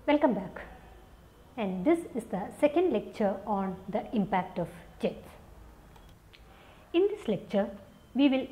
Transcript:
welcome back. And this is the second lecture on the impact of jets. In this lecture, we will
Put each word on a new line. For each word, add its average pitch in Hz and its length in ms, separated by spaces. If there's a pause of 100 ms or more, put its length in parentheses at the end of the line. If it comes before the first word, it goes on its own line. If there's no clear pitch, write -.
welcome 294 280
back. 185 260 (960)
And 190 300
this 339 140 (140)
is 233 120
the 190 160 (180)
second 311 320
lecture 208 420 (140)
on 190 300 (100)
the 208 140 (120)
impact 185 460
of 170 80 (320)
jets. - 300 (1600)
In 359 160
this 415 220
lecture, 202 400 (440)
we 277 140
will 262 240